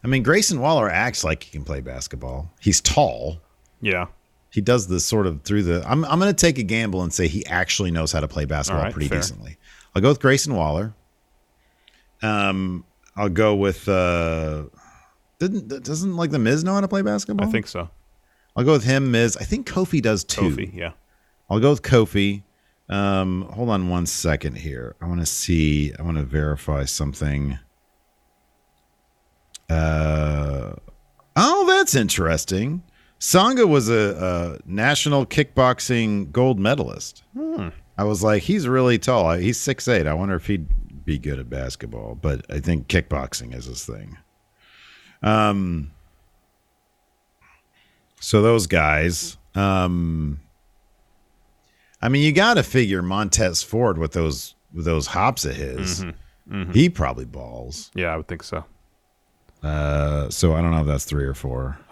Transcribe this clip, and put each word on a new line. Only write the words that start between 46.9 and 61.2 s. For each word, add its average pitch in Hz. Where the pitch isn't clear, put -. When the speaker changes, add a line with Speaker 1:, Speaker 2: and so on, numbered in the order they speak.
Speaker 1:
so -
those 113
guys. 78
Um, 87
I 113
mean, 139
you 151
gotta 190
figure 98
Montez 95
Ford 107
with 80
those, 80
with 82
those 80
hops 110
of 69
his. 82
Speaker 2:
Mm-hmm. -
Mm-hmm. 90
Speaker 1:
He 135
probably 65
balls. 60
Speaker 2:
Yeah, 90
I 80
would 78
think 85
so. -
Speaker 1:
Uh, 73
so 80
I 82
don't 85
know 80
if 73
that's 71
three 71